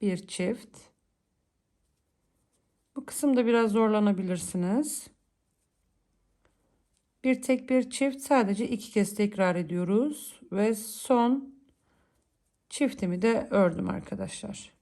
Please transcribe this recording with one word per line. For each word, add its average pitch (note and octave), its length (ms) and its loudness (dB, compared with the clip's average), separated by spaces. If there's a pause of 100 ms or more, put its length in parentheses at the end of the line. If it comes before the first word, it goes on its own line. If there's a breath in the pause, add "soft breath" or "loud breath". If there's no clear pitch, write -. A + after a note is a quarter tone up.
bir F#3+ 260 -2
çift. - 500 -6 (2250)
Bu C4 100 -10
kısımda B3+ 400 2
biraz A#3 260 4
zorlanabilirsiniz. G3+ 1400 0 (2250)
Bir C4 180 2
tek B3+ 280 0
bir B3+ 200 2
çift, C4+ 320 -2
sadece A3 460 2
iki - 240 -6
kez G3+ 240 0
tekrar G3 400 0
ediyoruz. F3+ 880 -2 (100)
Ve G#3+ 240 2
son B3 800 0 (1120)
çiftimi F3+ 520 -2
de A3+ 300 2
ördüm F3+ 380 2
arkadaşlar. F#3+ 920 -10